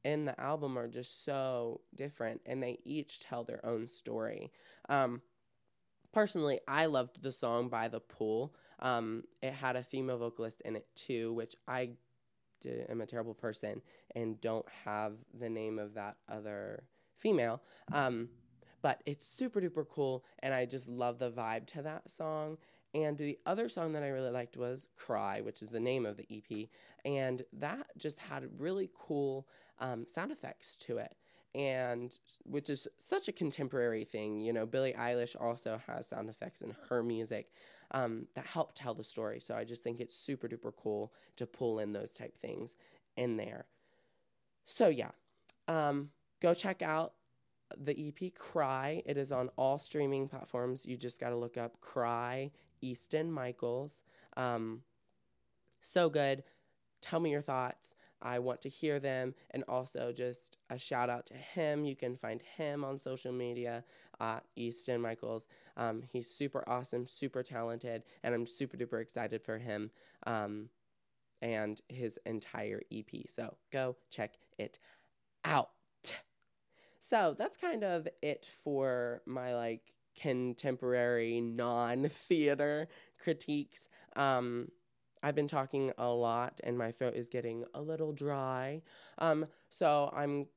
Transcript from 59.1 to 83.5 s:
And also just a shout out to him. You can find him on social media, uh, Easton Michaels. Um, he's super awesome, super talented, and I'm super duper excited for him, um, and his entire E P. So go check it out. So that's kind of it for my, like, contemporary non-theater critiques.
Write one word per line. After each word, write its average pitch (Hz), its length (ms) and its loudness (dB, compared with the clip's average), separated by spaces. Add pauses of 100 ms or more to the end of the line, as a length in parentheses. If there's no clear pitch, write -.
And 135 160 -4
also 127 440 -2
just 123 460 -6 (120)
a 123 80 -4
shout 123 320 0
out 123 180 -4
to - 80 -16
him. 151 500 0
You 139 100 0
can 127 220 -4
find 113 240 -6
him 143 420 -4
on 135 160 -4
social 131 320 -6
media, 120 520 -2 (360)
uh, 113 200 0 (160)
Easton 120 460 -2
Michaels. 113 460 -4 (280)
Um, 113 360 -2
he's 120 180 -4
super - 380 -4
awesome, 123 400 0
super 127 360 -4
talented, 117 600 -4 (200)
and 120 100 2
I'm 120 140 2
super 127 300 -4
duper 120 220 -2
excited 113 440 -4
for 110 160 -4
him, 107 320 -2 (340)
um, 107 440 -2 (720)
and 107 460 -2
his 123 380 -4
entire 107 640 -4
E 110 140 -6
P. - 260 -12
So 117 280 -8 (140)
go 131 260 0 (120)
check - 280 -4 (200)
it - 220 -6 (640)
out. 151 240 4 (1300)
So 185 380 6
that's 254 180 0
kind 330 280 0
of 170 240 2 (140)
it - 260 0 (160)
for 127 600 2
my, 127 300 -2
like, 117 380 -2 (260)
contemporary 123 1200 2
non-theater 139 1500 4 (340)
critiques. 147 640 0 (280)